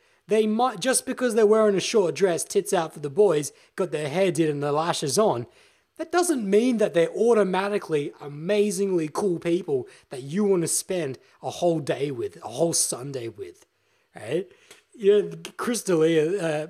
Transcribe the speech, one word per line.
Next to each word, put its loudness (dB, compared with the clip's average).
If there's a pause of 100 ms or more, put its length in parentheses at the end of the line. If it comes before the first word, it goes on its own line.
(280)
They 2
might, 0
just 0
because -2
they're 6
wearing 6
a 2
short 0
dress, 2
tits -2
out 0
for -18
the -8
boys, 2 (240)
got -2
their -4
hair 2
did 2
and -4
their -2
lashes -2
on, 2 (500)
that -8
doesn't 0
mean 4
that 0
they're 2
automatically 0
amazingly -2
cool -2
people -2 (220)
that -10
you -2
want 2
to -2
spend -4 (240)
a -8
whole 0
day -4
with, -8
a -12
whole 0
Sunday -4
with, -16 (480)
right? -6 (420)
You 4
know, -8 (240)
Chris -4
D'Elia, 2
uh, -4